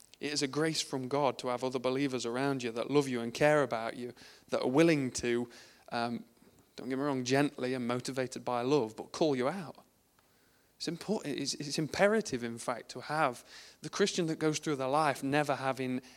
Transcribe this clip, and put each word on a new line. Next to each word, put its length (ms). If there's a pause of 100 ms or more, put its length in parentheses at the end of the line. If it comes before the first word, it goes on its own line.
(200)
it 120
is 100
a 60
grace 320
from 280
God 300
to 100
have 140
other 160
believers 480
around 360
you 100
that 180
love 180
you 120
and 120
care 300
about 340
you, 160 (380)
that 120
are 60
willing 440
to, 360 (440)
um, 320 (520)
don't 120
get 100
me 60
wrong, 200
gently 500
and 120
motivated 580
by 180
love, 340
but 160
call 240
you 120
out. 280 (1000)
It's 120
important, 500
it's, 160
it's 240
imperative, 640
in 140
fact, 320
to 100
have 440 (380)
the 60
Christian 380
that 120
goes 200
through 180
their 120
life 340
never 340
having 440 (160)